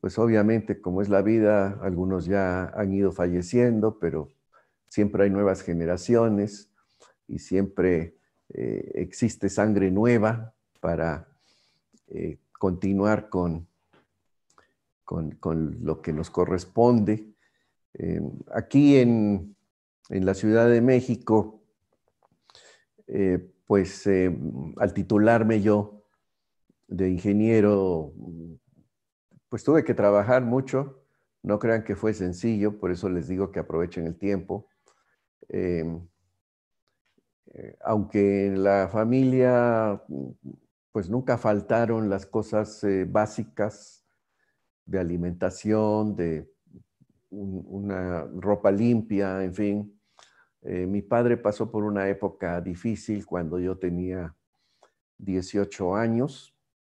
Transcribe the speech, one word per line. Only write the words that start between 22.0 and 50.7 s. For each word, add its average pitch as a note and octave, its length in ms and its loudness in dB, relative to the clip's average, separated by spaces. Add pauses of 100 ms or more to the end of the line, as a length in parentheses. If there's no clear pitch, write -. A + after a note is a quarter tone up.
eh, F#2 440 0 (140)
pues, G2 420 0
eh, F#2 300 2 (400)
al F2+ 160 0
titularme G#2+ 680 4
yo G#2 420 0 (840)
de F#2 220 -2
ingeniero, G2+ 1040 2 (1400)
pues A2+ 140 -8
tuve D3+ 200 4
que B2 100 0
trabajar G#2 500 4
mucho. C3 600 -2 (380)
No G2+ 160 0
crean A2+ 260 0
que G2+ 120 -4
fue G#2+ 180 -2
sencillo, G#2 640 -2
por F2+ 120 -2
eso F2+ 180 -4
les F2 180 -4
digo F#2 240 -4
que - 80 -6
aprovechen E2+ 460 -4
el E2+ 120 -6
tiempo. G2 500 -6 (840)
Eh, E2+ 500 -4 (1500)
eh, - 300 -18
aunque G2+ 640 2
en G2 160 -2
la G2 280 2
familia, A#2+ 1120 2 (880)
pues F#2 180 -6
nunca B2 280 -2
faltaron A2 720 0
las F#2+ 160 -4
cosas, G#2+ 580 -4
eh, F#2+ 220 0
básicas G#2+ 1000 -4 (800)
de F#2 140 -4
alimentación, G2 1160 -2
de E2 360 -4 (800)
un, F#2+ 400 -10
una F#2 560 -6 (100)
ropa G2+ 340 2
limpia, G2+ 760 0
en F2+ 100 -6
fin. G#2 460 -4 (600)
Eh, F2+ 240 -6